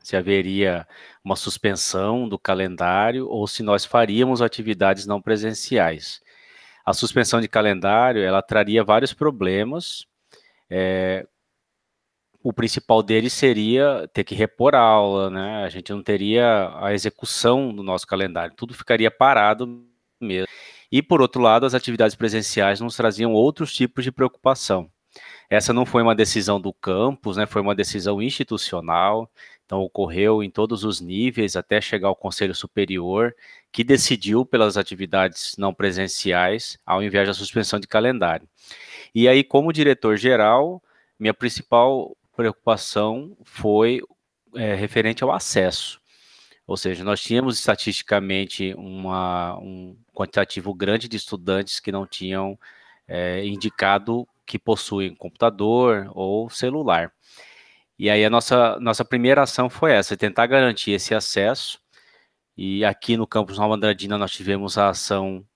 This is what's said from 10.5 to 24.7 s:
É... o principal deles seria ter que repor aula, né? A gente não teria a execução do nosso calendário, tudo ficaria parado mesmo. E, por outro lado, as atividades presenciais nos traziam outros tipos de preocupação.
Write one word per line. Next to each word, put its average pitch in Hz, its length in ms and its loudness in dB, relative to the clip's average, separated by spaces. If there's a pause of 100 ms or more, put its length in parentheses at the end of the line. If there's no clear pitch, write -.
É... 92 560 -2 (1160)
o 117 100 -2
principal 113 480 2
deles 110 320 0
seria 120 800 2
ter 98 100 -2
que - 120 -8
repor 120 400 2
aula, 101 560 4
né? 101 320 -6
A 90 60 -6
gente 90 220 -12
não 101 120 -8
teria 104 760 2
a 101 140 -2
execução 117 800 0
do 101 80 -10
nosso 92 240 -4
calendário, 87 500 -4
tudo 120 200 -12
ficaria 110 340 2
parado 120 720 2 (380)
mesmo. 95 260 -4 (420)
E, 131 120 4
por 165 180 2
outro 127 220 2
lado, 117 240 6
as 123 80 0
atividades 113 420 0
presenciais 101 640 0
nos 117 160 -8
traziam 113 380 0
outros 143 400 0
tipos 123 320 -2
de 127 60 -4
preocupação. 123 800 0 (600)